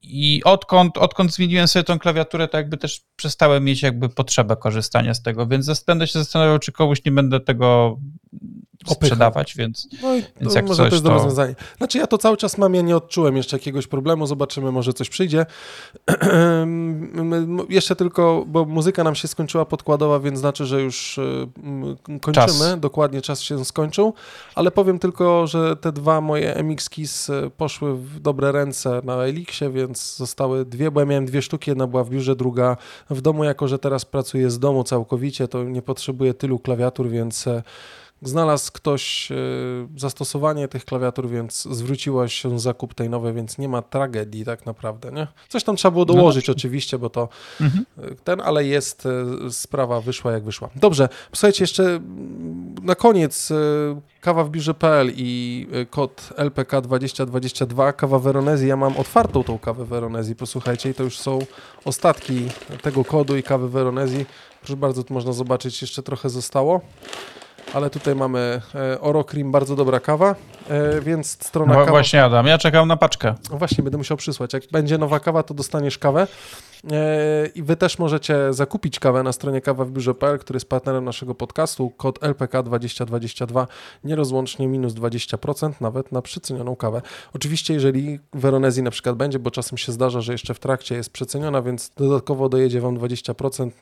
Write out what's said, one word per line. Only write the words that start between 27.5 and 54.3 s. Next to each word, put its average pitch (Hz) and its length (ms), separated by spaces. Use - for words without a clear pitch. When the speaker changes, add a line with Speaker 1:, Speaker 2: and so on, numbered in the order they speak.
Speaker 2:
poszły 147 400
w 139 240
dobre 139 320
ręce 135 520
na 127 100
Elixie, 139 560
więc 131 460
zostały 131 480
dwie, 127 260
bo 147 100
ja 143 60
miałem 143 200
dwie 131 160
sztuki, - 280
jedna 131 160
była 123 180
w 117 60
biurze, 131 260
druga 123 400
w 131 100
domu. 156 240
Jako 143 240
że 135 100
teraz 135 260
pracuję 131 460
z 120 80
domu 135 260
całkowicie, 127 640
to 123 160
nie 123 180
potrzebuję 131 520
tylu 131 240
klawiatur, 123 500
więc, 117 380
e, 120 160
znalazł 147 500
ktoś, - 600
e, - 20
zastosowanie 143 720
tych 127 160
klawiatur, 127 440
więc 117 360
zwróciła 123 640
się 123 320
zakup 120 340
tej 117 160
nowej, 117 240
więc 113 240
nie 139 100
ma 123 140
tragedii 110 600
tak 117 220
naprawdę, 117 460
nie? 151 140
Coś - 160
tam 208 120
trzeba 185 160
było 175 120
Speaker 1:
No 175 100
Speaker 2:
dołożyć 160 320
Speaker 1:
dobrze. - 120
Speaker 2:
oczywiście, 131 400
bo 120 120
to, 120 180
Speaker 1:
Mhm. 156 260
Speaker 2:
e, 135 160
ten, 180 260
ale 151 240
jest, 139 420
e, 123 40
sprawa 120 500
wyszła 120 320
jak 107 120
wyszła. - 320
Dobrze, 139 320
słuchajcie, 196 300
jeszcze, 185 220
mm, 175 1000
na 180 120
koniec, 190 560
e, 160 40
kawa 165 240